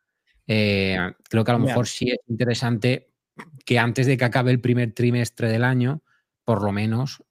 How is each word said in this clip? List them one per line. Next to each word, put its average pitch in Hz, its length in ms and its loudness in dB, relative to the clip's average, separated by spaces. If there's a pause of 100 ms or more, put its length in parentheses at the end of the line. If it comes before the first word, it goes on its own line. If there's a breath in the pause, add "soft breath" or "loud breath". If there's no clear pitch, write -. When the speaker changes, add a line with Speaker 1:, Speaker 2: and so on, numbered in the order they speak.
(460)
Speaker 1:
eh, 98 540 0 (280)
creo 113 160 2
que 120 80 0
a 120 40 2
lo 120 60 2
Speaker 2:
Ya. 135 40 2
Speaker 1:
mejor 120 220 0
sí 123 240 -4
es 120 160 -2
interesante 120 840 -2 (560)
que 120 140 2
antes 120 260 2
de 135 120 2
que 123 80 0
acabe 123 260 2
el 120 100 2
primer 120 320 0
trimestre 120 560 -2
del 113 140 0
año, 127 400 0 (420)
por 107 180 0
lo 104 80 0
menos, 110 600 -4